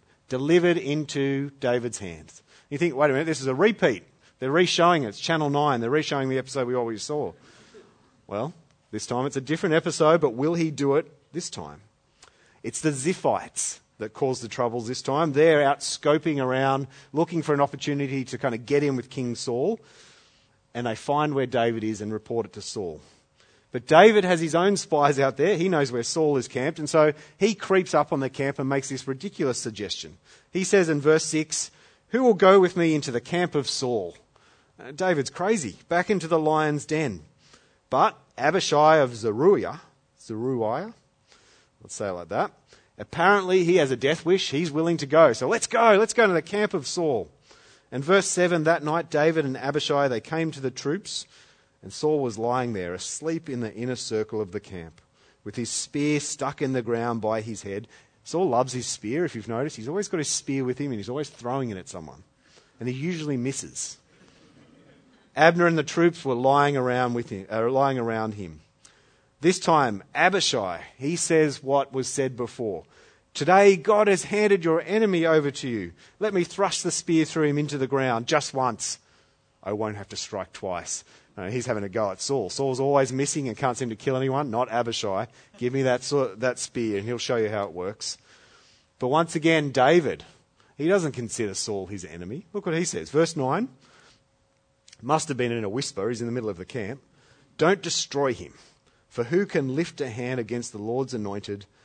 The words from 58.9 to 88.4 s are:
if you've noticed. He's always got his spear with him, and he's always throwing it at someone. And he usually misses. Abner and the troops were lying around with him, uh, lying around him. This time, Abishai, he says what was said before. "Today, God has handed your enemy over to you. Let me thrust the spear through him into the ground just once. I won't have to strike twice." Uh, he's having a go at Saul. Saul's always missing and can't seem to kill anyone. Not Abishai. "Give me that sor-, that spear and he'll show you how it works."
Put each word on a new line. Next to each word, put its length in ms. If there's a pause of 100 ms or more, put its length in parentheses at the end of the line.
if 120
you've 120
noticed. 280
He's 120
always 200
got 100
his 120
spear 340
with 140
him, 120
and 80
he's 120
always 180
throwing 420
it 60
at 120
someone. 360 (560)
And 80
he 60
usually 420
misses. 640 (1400)
Abner 300
and 100
the 60
troops 420
were 100
lying 420
around 360
with 160
him, 240
uh, 160
lying 300
around 360
him. 260 (800)
This 180
time, 440 (120)
Abishai, 720 (120)
he 200
says 460
what 300
was 160
said 260
before. 500 (500)
"Today, 420
God 300
has 180
handed 400
your 160
enemy 460
over 240
to 180
you. 240 (280)
Let 120
me 120
thrust 380
the 100
spear 320
through 240
him 100
into 180
the 120
ground 400
just 260
once. 460 (640)
I 100
won't 240
have 140
to 60
strike 360
twice." 520 (320)
Uh, 140
he's 160
having 160
a 60
go 240
at 100
Saul. 260
Saul's 300
always 340
missing 360
and 80
can't 200
seem 140
to 60
kill 200
anyone. 360
Not 180
Abishai. 560 (320)
"Give 140
me 100
that 220
sor-, 320
that 240
spear 360
and 120
he'll 100
show 160
you 140
how 160
it 80
works." 460 (840)